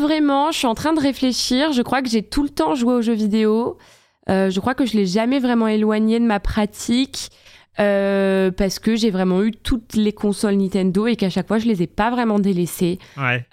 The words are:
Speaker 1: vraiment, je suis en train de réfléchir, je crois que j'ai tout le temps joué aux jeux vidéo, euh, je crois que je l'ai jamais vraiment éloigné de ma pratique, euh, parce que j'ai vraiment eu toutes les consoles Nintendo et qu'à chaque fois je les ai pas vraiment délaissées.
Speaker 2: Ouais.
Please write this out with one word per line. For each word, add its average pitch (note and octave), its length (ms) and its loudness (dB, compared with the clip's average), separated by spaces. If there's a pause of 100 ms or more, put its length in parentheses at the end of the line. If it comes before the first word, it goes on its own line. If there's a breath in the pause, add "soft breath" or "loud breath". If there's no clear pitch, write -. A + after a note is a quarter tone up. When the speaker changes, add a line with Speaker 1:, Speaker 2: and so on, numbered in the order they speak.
Speaker 1:
vraiment, D4 520 2
je D#4+ 60 -4
suis - 80 0
en A3+ 80 0
train D4+ 180 -2
de D#4 80 0
réfléchir, C4+ 720 0
je A#3+ 100 0
crois B3+ 200 -2
que B3 60 -4
j'ai A3 140 0
tout C#4+ 200 -4
le C#4+ 80 -2
temps D#4 240 -2
joué B3 200 2
aux A#3+ 80 2
jeux A#3 120 0
vidéo, G#3+ 640 0 (500 soft breath)
euh, F#3+ 220 2
je F#3+ 100 -2
crois B3 140 0
que C#4 100 0
je A3 120 -2
l'ai G3+ 100 2
jamais A3+ 320 0
vraiment A#3+ 300 0
éloigné G#3+ 520 2
de A#3 60 2
ma G#3 140 2
pratique, - 880 -2 (480 loud breath)
euh, G3 720 2
parce F#3 280 -2
que A3 180 0
j'ai A3 140 0
vraiment F#3 320 0
eu G#3+ 100 0
toutes - 420 -4
les G#3+ 180 2
consoles G#3 440 0
Nintendo F#3+ 500 0
et A#3+ 100 0
qu'à F#3+ 140 0
chaque F3+ 180 -4
fois A3 100 0
je A3 80 -2
les G#3 160 0
ai E3+ 40 -2
pas G#3 240 -2
vraiment A#3 280 0
délaissées. F3+ 600 -2 (180 loud breath)
Speaker 2:
Ouais. B2 360 -2